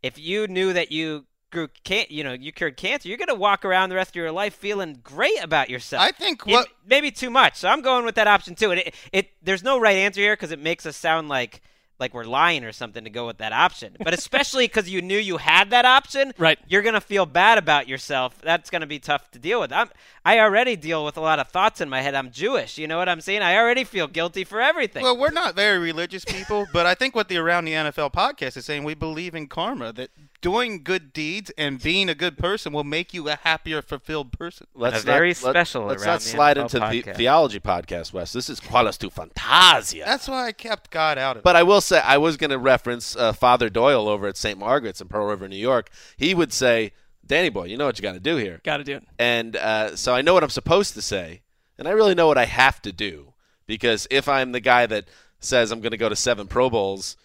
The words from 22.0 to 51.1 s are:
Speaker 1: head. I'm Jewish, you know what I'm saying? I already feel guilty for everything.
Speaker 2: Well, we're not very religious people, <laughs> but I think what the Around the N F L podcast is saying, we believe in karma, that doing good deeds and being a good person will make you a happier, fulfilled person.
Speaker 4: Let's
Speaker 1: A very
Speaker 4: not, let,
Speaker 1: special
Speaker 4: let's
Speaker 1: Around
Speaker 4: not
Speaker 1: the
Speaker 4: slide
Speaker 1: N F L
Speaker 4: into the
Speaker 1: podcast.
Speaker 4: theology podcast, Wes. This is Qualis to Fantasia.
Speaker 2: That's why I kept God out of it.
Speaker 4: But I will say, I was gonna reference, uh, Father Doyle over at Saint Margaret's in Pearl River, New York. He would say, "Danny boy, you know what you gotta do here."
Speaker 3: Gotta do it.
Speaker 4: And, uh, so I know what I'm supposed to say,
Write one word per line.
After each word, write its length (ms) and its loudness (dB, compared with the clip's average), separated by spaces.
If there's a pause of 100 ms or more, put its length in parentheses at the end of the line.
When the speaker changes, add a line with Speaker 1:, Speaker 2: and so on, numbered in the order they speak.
Speaker 1:
head. 140 -4
I'm 160 -4
Jewish, 480 -4
you 80 -8
know 100 -4
what 100 -2
I'm 140 -2
saying? 220 -4
I 140 4
already 260 2
feel 240 -4
guilty 360 -6
for 160 -8
everything. 440 0
Speaker 2:
Well, 120 2
we're 140 0
not 260 -4
very 220 2
religious 480 -6
people, 440 -4
<laughs> 40 -10
but 140 2
I 80 2
think 200 -4
what 140 -2
the 80 -4
Around 280 0
the 100 -4
N 100 -2
F 140 -6
L 100 -2
podcast 480 -2
is 80 -14
saying, 180 -6
we 120 -6
believe 400 -8
in 120 -12
karma, 460 -8
that 160 -12 (320)
doing 420 -2
good 300 -6
deeds 460 -8
and 220 -4
being 280 0
a 60 -2
good 240 -4
person 340 -4
will 100 -4
make 300 -6
you 160 -10
a 140 -4
happier, 400 -6
fulfilled 480 -10
person. 340 -14 (100)
Speaker 4:
Let's 280 -2
Speaker 1:
A 20 -10
very 240 4
Speaker 4:
not, 140 -4
let, 80 0
Speaker 1:
special 340 0
Speaker 4:
let's 180 -4
Speaker 1:
Around 100 0
Speaker 4:
not 80 -2
Speaker 1:
the 60 -8
Speaker 4:
slide 300 4
Speaker 1:
N 80 -2
F 100 -6
L 120 2
Speaker 4:
into 160 -2
the 80 -12
Speaker 1:
podcast. 60 -10
Speaker 4:
theology 420 4
podcast, 540 -6
Wes. 200 -8
This 160 -8
is 100 -12
Qualis 380 2
to 140 -8
Fantasia. 920 4
Speaker 2:
That's 220 -4
why 200 -6
I 40 -8
kept 380 -10
God 300 -2
out 180 -4
of 40 -16
it. 20 -20
Speaker 4:
But 120 6
I 80 10
will 180 6
say, 180 4
I 180 6
was 200 2
gonna 200 -2
reference, 580 0
uh, 180 2
Father 360 4
Doyle 380 2
over 200 -2
at 100 -6
Saint 200 -4
Margaret's 440 -2
in 60 -16
Pearl 200 -4
River, 200 -6
New 80 -14
York. 340 -2 (280)
He 160 0
would 180 0
say, 420 0 (320)
"Danny 240 0
boy, 160 -6
you 120 -10
know 80 -2
what 120 -4
you 60 -10
gotta 160 -8
do 180 -2
here." 260 -6
Speaker 3:
Gotta 200 -4
do 140 -10
it. 60 -18 (160)
Speaker 4:
And, 360 0
uh, 400 -2
so 200 -2
I 60 0
know 120 4
what 100 6
I'm 60 -2
supposed 460 0
to 60 -12
say, 400 -8 (360)